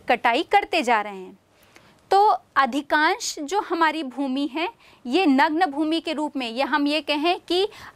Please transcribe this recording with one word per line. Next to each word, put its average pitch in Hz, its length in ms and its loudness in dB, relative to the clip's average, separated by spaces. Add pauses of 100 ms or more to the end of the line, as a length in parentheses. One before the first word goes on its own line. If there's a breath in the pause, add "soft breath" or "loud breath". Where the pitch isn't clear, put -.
कटाई 247 340 2
करते 392 400 0
जा 220 180 2
रहे 202 140 -10
हैं। 190 240 -14 (720 soft breath)
तो 392 260 4 (180)
अधिकांश 302 840 0
जो 294 200 -4
हमारी 320 440 -2
भूमि 269 500 -4
है 330 160 -4 (360 soft breath)
ये 302 200 0
नग्न 302 400 4
भूमि 311 340 -2
के 320 140 -4
रूप 294 240 -4
में 240 140 -6
या 262 140 -2
हम 285 220 0
ये 302 140 0
कहें 302 380 -2
कि 370 300 -2 (260 loud breath)